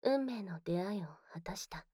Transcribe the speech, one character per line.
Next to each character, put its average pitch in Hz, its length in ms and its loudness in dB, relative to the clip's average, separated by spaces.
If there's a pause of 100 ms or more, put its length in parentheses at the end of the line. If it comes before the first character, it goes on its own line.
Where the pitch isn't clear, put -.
運 269 240 6
命 240 160 -2
の 175 180 -6
出 175 220 2
会 202 160 0
い 180 60 -2
を - 20 -8 (260)
果 165 80 -8
た 180 160 -6
し - 120 -10
た - 260 -12